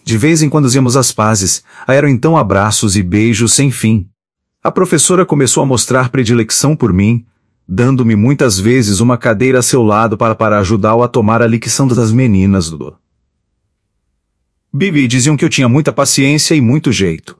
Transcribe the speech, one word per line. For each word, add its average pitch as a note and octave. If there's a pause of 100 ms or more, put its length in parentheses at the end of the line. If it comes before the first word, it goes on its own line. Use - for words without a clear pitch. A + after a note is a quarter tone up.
De A2
vez D#3
em D#3
quando D3+
fazíamos B2+
as C3
pazes, G#2+ (240)
eram C#3+
então D3+
abraços G2+
e G2+
beijos G#2+
sem C#3
fim. A2 (560)
A -
professora F3+
começou C#3+
a C#3
mostrar B2+
predilecção A#2+
por A2+
mim, G#2+ (460)
dando-me A#2+
muitas A#2
vezes G#2
uma A#2+
cadeira B2
a -
seu B2
lado G#2+
para, A2+
para G#2+
ajudá-o G#2+
a A#2+
tomar A2+
a A#2
lição A#2
das A#2
meninas G2
do D2 (1800)
Bibi C#3+
diziam C3
que E3+
eu D#3
tinha C3+
muita C#3+
paciência C#3+
e D3
muito C#3
jeito. F2+